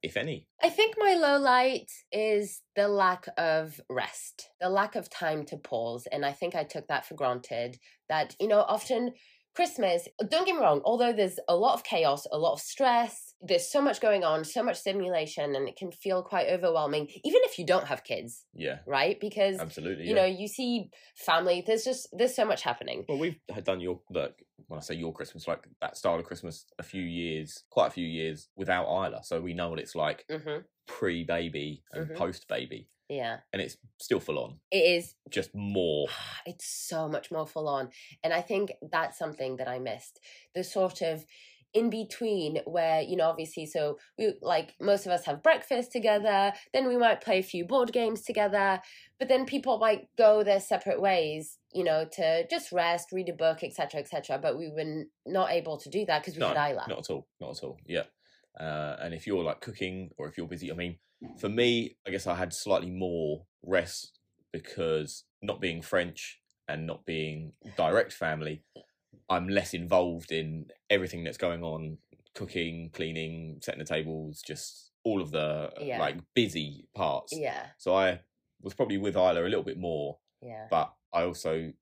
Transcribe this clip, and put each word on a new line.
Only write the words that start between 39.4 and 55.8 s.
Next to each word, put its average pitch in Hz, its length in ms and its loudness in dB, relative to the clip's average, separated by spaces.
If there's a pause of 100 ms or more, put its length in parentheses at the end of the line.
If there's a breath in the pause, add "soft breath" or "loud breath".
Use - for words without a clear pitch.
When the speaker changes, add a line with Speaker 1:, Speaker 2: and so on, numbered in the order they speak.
Speaker 2:
that 131 100 -4
I 127 120 -4
missed. - 400 -10 (360 loud breath)
The 185 80 -2
sort 185 400 0
of 160 200 -2 (500 loud breath)
in 226 180 4
between 202 720 -2
where, 165 360 2
you 180 140 -2
know, 165 140 4
obviously, 160 380 -4
so 147 300 -2 (200 loud breath)
we, 208 240 2
like, 165 380 0
most 196 260 2
of 185 60 0
us 175 140 0
have 147 180 -4
breakfast 262 480 4
together, 208 600 4 (200 loud breath)
then 262 140 2
we 247 100 2
might 233 240 6
play 196 180 2
a 190 40 0
few 175 220 -4
board 240 260 2
games 233 300 0
together, 202 580 2 (400 loud breath)
but 262 80 -2
then 262 180 4
people 247 340 0
might 220 280 2 (100)
go 214 260 10
their 196 160 6
separate 196 420 0
ways, 156 560 2 (160)
you 180 100 0
know, 160 300 4
to 165 340 4
just - 240 2
rest, 175 400 2
read 185 180 -2
a 170 40 -2
book, 160 300 2
et 165 100 -6
cetera, 147 260 -4
et 143 80 -6
cetera. 139 320 -4
But 151 180 0
we 160 140 -8
were 151 100 -6
n-, 156 280 -6 (180)
not 185 240 2
able 160 280 -2